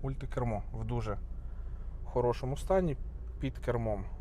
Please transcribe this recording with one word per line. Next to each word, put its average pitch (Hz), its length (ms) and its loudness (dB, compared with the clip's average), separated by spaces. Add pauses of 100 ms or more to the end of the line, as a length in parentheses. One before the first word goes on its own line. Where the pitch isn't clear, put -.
Мультикермо 123 600 0 (100)
в 110 120 -2
дуже 110 320 0 (880)
хорошому 123 520 2
стані, 180 400 4 (420)
під 131 180 0
кермом 110 480 0 (160)